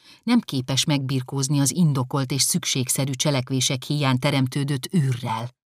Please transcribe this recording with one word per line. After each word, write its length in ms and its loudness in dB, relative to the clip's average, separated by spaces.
nem 160 4
képes 440 -2
megbirkózni 760 0
az 120 2
indokolt 600 0
és 100 0
szükségszerű 720 -2
cselekvések 720 0
híján 360 2
teremtődött 760 0
űrrel. 560 0